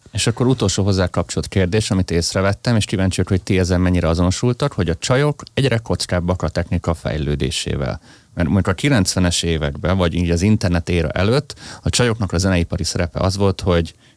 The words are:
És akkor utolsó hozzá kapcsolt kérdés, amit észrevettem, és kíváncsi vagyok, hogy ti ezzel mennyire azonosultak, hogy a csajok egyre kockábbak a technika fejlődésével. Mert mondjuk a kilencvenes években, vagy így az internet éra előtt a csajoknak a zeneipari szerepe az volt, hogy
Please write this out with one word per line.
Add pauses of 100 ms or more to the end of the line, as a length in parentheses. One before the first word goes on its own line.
(120)
És
akkor
utolsó
hozzá
kapcsolt
kérdés,
amit
észrevettem,
és
kíváncsi
vagyok,
hogy
ti
ezzel
mennyire
azonosultak,
hogy
a
csajok (120)
egyre
kockábbak
a
technika
fejlődésével. (340)
Mert
mondjuk
a
kilencvenes
években,
vagy
így
az
internet
éra
előtt (280)
a
csajoknak
a
zeneipari
szerepe
az
volt,
hogy (220)